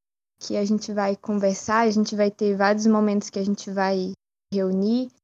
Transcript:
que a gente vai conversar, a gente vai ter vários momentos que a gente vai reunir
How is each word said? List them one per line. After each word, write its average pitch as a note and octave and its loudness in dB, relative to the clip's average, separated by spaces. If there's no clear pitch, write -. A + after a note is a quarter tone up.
que - -8
a G#3 0
gente G#3+ -2
vai G3+ 0
conversar, G#3 0
a A3 4
gente G#3+ 0
vai G#3 2
ter G3+ 0
vários G#3 2
momentos G#3 2
que - -8
a G3 -2
gente G3+ -4
vai F#3+ -2
reunir G3 0